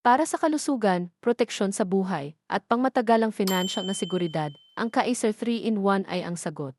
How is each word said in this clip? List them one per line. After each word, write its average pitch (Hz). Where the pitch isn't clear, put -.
Para 262
sa -
kalusugan, 220
proteksyon 233
sa 185
buhay, 180
at -
pangmatagalang 233
financial 190
na 190
seguridad, 170
ang 226
Kaiser 233
three-in-one 202
ay 175
ang 170
sagot. 151